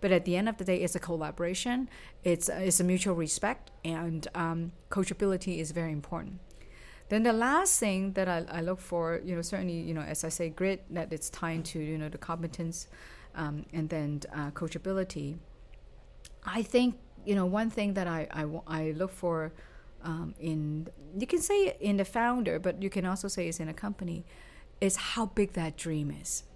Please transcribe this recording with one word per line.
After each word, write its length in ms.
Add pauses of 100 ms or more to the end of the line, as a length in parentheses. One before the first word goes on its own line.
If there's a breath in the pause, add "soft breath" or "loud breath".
But 120
at 120
the 120
end 120
of 100
the 60
day, 120
it's 180
a 60
collaboration. 880 (340 loud breath)
It's, 260
it's 300
a 60
mutual 320
respect, 560 (120)
and, 500
um, 380 (180)
coachability 680
is 140
very 180
important. 500 (720 loud breath)
Then 140
the 80
last 480
thing 320
that 160
I, 200
I 120
look 200
for, 440
you 100
know, 80
certainly, 380
you 140
know, 80
as 200
I 60
say, 200
grit, 420
that 220
it's 180
tied 360
to, 140
you 180
know, 100
the 100
competence, 680 (480 loud breath)
um, 380
and 160
then, 340 (100)
uh, 180
coachability. 840 (1080)
I 180
think, 340 (280)
you 100
know, 120
one 240
thing 240
that 120
I, 240
I, 140
wa-, 220
I 300
look 160
for, 400 (500 loud breath)
um, 380
in, 480 (300)
you 80
can 140
say 400
in 180
the 60
founder, 540
but 240
you 80
can 140
also 240
say 200
it's 120
in 80
a 60
company, 500 (560 loud breath)
is 160
how 300
big 260
that 240
dream 340
is. 340 (120)